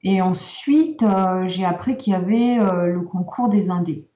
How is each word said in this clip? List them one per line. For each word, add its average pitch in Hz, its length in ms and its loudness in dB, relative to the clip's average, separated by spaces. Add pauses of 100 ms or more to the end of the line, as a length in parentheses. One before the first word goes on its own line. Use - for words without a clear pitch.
Et 190 180 2
ensuite, 285 800 0
euh, 185 460 2
j'ai 180 160 -4
appris 185 320 -2
qu'il - 160 -2
y 190 40 2
avait, 226 440 2
euh, 180 260 2
le 175 160 0
concours 185 460 -4
des 196 220 2
Indés 175 460 -4